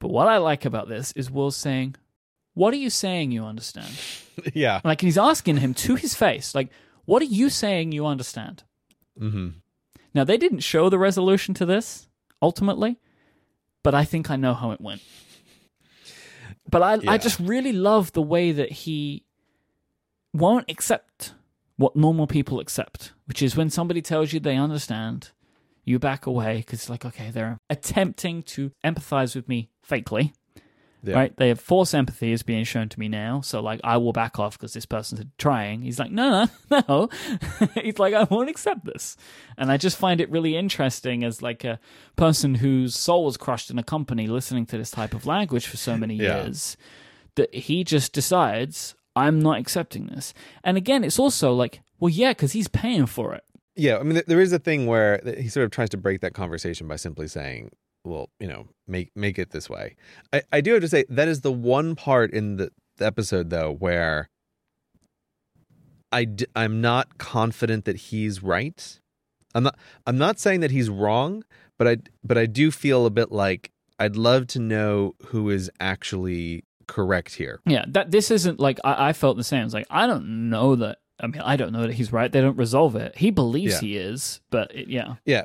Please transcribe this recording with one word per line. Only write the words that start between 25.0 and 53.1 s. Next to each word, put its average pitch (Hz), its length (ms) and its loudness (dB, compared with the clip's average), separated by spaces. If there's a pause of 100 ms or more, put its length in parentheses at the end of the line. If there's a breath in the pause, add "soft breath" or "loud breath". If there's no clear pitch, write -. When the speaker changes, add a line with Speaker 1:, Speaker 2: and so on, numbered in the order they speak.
Speaker 1:
you 123 140 0
back 135 280 -4
away 113 360 -2
'cause 113 180 -10
it's - 100 -12
like, 120 140 -12
"Okay, 110 260 -12
they're 110 280 -8 (120)
attempting 170 720 -4
to 139 300 -8 (120)
empathize 143 500 -2
with 127 140 -10
me 117 220 -4 (180)
fakely." 127 440 -2 (720 soft breath)
Speaker 2:
Yeah. 95 100 -2
Speaker 1:
Right? 131 220 2
They 131 100 2
have 117 140 2
false 180 340 2
empathy 120 380 0
is 117 100 -2
being 113 220 -2
shown 110 240 -4
to - 100 -14
me 107 100 -6
now. 110 320 -4
So, 117 220 -6
like, 110 220 -6
I 117 140 2
will 120 140 2
back 113 280 -2
off 104 180 -4
'cause 110 140 -14
this 113 120 -12
person's 107 400 -8 (140)
trying. 113 440 0
He's 123 180 -8
like, 117 100 -6
"No, 226 380 4 (220)
no, 277 120 4
<laughs> - 60 -4
no." 156 200 4 (680 loud breath)
<laughs> 233 60 -2
He's 208 200 -4
like, 196 140 4
"I 214 100 6
won't 240 260 0
accept 330 340 -4
this." - 320 -12 (400 loud breath)
And 131 140 0
I 139 60 4
just 170 200 0
find 175 240 2
it - 80 0
really 160 280 0
interesting 131 640 -2
as, 117 180 -4
like, 120 220 -8
a 117 160 -6 (380 loud breath)
person 147 400 4
whose 127 400 2
soul 175 280 2
was 127 120 -2
crushed - 340 -6
in 123 80 -4
a 117 60 -4
company 120 420 -4
listening 120 400 -2
to 120 100 -8
this 110 140 -8
type 110 240 -6
of 107 100 -8
language 151 440 -2
for - 80 -12
so 117 200 -4
many 110 200 -4
Speaker 2:
Yeah. 92 260 0
Speaker 1:
years - 340 -8 (600 loud breath)
that - 180 2
he 165 300 -4
just 147 280 0
decides, 143 840 0 (180)
"I'm 151 260 4
not 156 200 2
accepting - 460 -6
this." - 280 -12 (300 loud breath)
And 185 120 2
again, 226 280 2
it's 156 160 0
also 165 340 4
like, 123 260 -2 (200)
well, 175 100 4
yeah, 226 240 2
'cause 139 180 0
he's 214 160 -2
paying 214 380 0
for - 280 -6